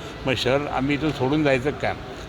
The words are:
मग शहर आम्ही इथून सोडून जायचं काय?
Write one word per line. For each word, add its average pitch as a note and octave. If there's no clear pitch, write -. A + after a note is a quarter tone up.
मग C3
शहर C3+
आम्ही C#3
इथून C#3+
सोडून C#3+
जायचं C3+
काय? A2+